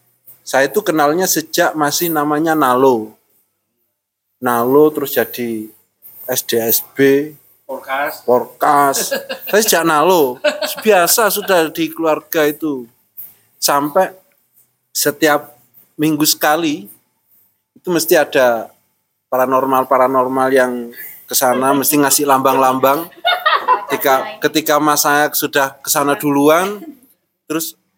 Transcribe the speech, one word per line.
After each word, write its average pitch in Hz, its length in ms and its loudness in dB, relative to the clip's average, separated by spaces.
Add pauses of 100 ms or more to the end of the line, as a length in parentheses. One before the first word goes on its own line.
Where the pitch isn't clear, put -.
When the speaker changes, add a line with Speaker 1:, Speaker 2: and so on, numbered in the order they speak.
(460)
Speaker 1:
Saya 135 200 2
itu 208 160 -2
kenalnya 160 480 0
sejak - 480 -2
masih 151 320 -2
namanya 151 480 0
Nalo. 127 560 2 (1300)
Nalo 127 480 2
terus 147 240 -6
jadi 113 560 -6 (560)
S 127 160 -6
D - 160 -2
S 113 240 -2
B. 139 480 2 (400)
Speaker 2:
Porkas. 135 560 -8
Speaker 1:
Porkas. 139 880 0 (320)
Saya 208 160 2
sejak 190 240 0
Nalo. 156 560 2 (400)
Biasa 202 480 2
sudah 185 400 0
di 165 160 -4
keluarga 156 640 -2
itu. 143 400 -8 (720)
Sampai 151 480 0 (800)
setiap 147 640 0 (400)
minggu 151 320 0
sekali 165 640 -2 (880)
itu - 160 -14
mesti 160 240 2
ada 123 560 0 (560)
paranormal-paranormal 131 1200 0
yang 123 400 0 (400)
ke 135 80 -6
sana, 127 320 0
mesti 143 320 2
ngasih 139 240 0
lambang-lambang. 135 800 2 (800)
Ketika, 139 560 -2
ketika 151 400 0
mas 151 240 0
saya 147 240 2
sudah 139 480 -4
ke - 80 -16
sana 143 320 0
duluan, 151 640 2 (640)
terus 160 320 -8 (200)